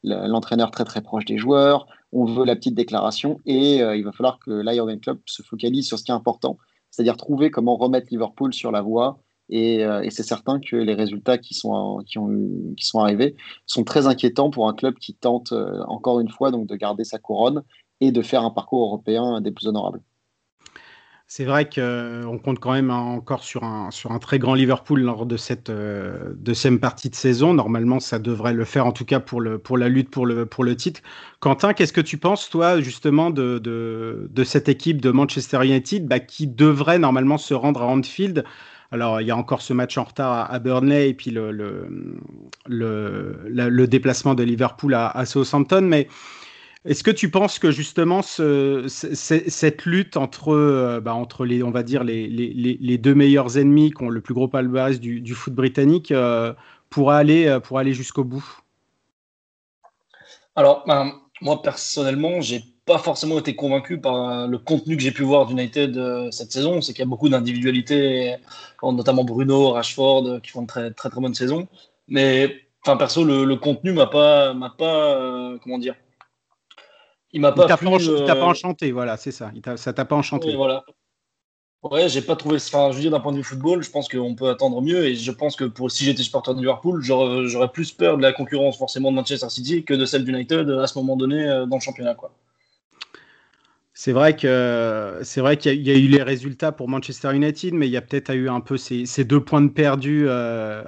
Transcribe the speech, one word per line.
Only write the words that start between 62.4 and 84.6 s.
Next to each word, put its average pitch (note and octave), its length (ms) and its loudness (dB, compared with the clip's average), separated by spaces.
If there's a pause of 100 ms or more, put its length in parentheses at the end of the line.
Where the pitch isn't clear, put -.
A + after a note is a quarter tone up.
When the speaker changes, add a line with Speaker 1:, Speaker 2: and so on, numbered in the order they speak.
Speaker 3:
pas E3+ 120 4
forcément D#3 400 -2
été D3 200 -4
convaincu C#3 420 -2
par, B2 300 -2
euh, B2 180 -6
le B2 100 -4
contenu D#3 380 -2
que C3+ 80 -2
j'ai C3+ 80 0
pu C#3 120 -4
voir C3+ 240 4
d'United, B2+ 500 -2
euh, B2 340 -4
cette A2+ 220 -12
saison. D#3 280 -2
C'est - 120 -6
qu'il - 80 -8
y B2+ 60 -2
a - 20 -4
beaucoup B2+ 200 0
d'individualités, B2+ 1040 0 (460)
notamment B2+ 440 2
Bruno, C3+ 460 2
Rashford, C3 540 2
euh, B2 140 -6
qui - 120 -18
font B2 100 -10
une A#2 60 -8
très, A#2 240 -8
très, - 180 -10
très B2 120 -8
bonne B2 140 -4
saison. D3+ 320 -2 (400)
Mais, C3+ 480 2 (280)
enfin, C#3 120 4
perso, D#3 300 2
le, C3+ 180 4
le C3+ 140 2
contenu D3 340 -2
m'a E3 160 4
pas, C#3+ 460 6
m'a B2+ 180 -8
pas, D#3 460 0
euh, B2+ 440 -6
comment B2+ 160 -8
dire, B2+ 180 -6 (1400)
il D#3 100 -4
m'a C#3+ 80 8
Speaker 2:
Il - 40 4
Speaker 3:
pas E3+ 140 8
Speaker 2:
t'a E3 100 6
Speaker 3:
plu, D#3+ 80 -4
Speaker 2:
pas F#3 60 4
encha-, E3 260 4
il C#3+ 80 0
t'a C#3 100 6
pas C3+ 120 2
Speaker 3:
euh, - 20 6
Speaker 2:
enchanté, E3 420 -2
voilà, A#2+ 240 -4
c'est C3 160 -10
ça. A2 220 -14
Il A2+ 80 -18
t'a, A#2+ 160 -8
ça B2+ 160 -8
t'a C#3 100 -4
pas D3 120 0
enchanté. D3 320 -2
Speaker 3:
Oui, D3 80 -2
voilà. C3+ 280 0 (1000)
Ouais, D#3 260 2
j'ai C3 140 -2
pas D#3 120 0
trouvé, D3+ 200 -2
enfin, C#3+ 340 2
je C3 60 -2
veux C#3 60 -6
dire, D#3 100 0
d'un D3 80 2
point C#3+ 140 -4
de C#3 40 -4
vue C#3 60 -6
football, D3+ 400 -2
je - 80 -14
pense C#3+ 180 -6
qu'on B2 240 -4
peut B2+ 160 -2
attendre B2 320 0